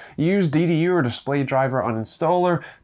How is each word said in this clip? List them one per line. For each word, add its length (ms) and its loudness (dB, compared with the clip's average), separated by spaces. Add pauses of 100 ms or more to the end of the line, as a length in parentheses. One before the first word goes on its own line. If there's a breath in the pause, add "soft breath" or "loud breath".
(160 loud breath)
use 320 2
D 180 2
D 160 2
U 120 2
or 80 2
display 400 -2
driver 400 0
uninstaller 800 0 (220 loud breath)